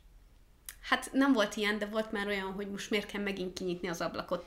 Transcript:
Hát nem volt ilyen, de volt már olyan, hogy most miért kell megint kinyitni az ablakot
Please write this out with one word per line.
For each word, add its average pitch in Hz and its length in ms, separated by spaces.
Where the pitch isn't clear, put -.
Hát 254 240
nem 269 200
volt 208 240
ilyen, 208 220
de 208 80
volt 220 260
már 202 140
olyan, 196 260
hogy 196 180
most 196 200
miért 208 160
kell 208 160
megint 190 300
kinyitni 180 360
az 170 120
ablakot - 460